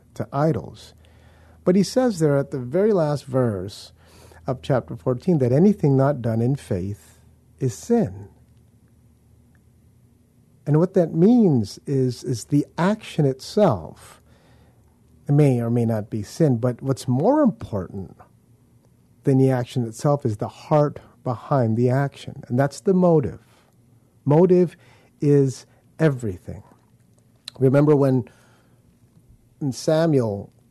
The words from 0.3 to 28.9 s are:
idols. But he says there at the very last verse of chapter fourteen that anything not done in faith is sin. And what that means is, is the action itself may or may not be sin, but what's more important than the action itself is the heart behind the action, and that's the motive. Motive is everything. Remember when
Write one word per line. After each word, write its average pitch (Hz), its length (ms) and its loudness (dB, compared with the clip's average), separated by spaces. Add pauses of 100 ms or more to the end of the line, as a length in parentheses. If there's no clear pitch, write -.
idols. 139 640 -4 (680)
But 185 140 2
he 202 80 4
says 247 340 -2
there 147 180 2
at 139 140 -4
the 147 80 -8
very 170 340 -2
last 151 320 -2
verse 113 680 -4 (540)
of 127 160 -6
chapter 123 340 -4
fourteen 131 420 -2
that 123 140 0
anything 160 440 4
not 135 260 0
done 113 180 -2
in 131 160 0
faith 98 640 -10 (400)
is 131 140 -4
sin. 101 540 -4 (2500)
And 147 140 4
what 180 140 0
that 165 200 0
means 170 720 4
is, 131 380 -2
is 120 220 -6
the 147 200 0 (100)
action 180 480 -2
itself 131 960 -2 (1080)
may 143 320 4
or 117 100 -4
may 120 140 0
not 110 260 -4
be 107 140 -6
sin, 139 340 0
but 123 240 -4
what's 135 240 -6
more 196 360 0
important 98 760 -6 (1080)
than 135 160 2
the 131 120 4
action 123 360 -4
itself 143 400 -2
is 110 120 -4
the 113 100 -8
heart - 500 0 (240)
behind 120 540 -2
the 123 140 0
action, 139 560 -6
and 120 120 -2
that's 139 220 -2
the 196 140 0
motive. 165 460 2 (840)
Motive 175 520 4 (440)
is 143 460 2 (320)
everything. 113 640 -4 (960)
Remember 143 380 4
when 131 320 0 (1400)